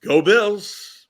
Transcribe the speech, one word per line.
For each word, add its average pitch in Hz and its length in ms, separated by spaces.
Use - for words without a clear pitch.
Go 147 200
Bills. 208 880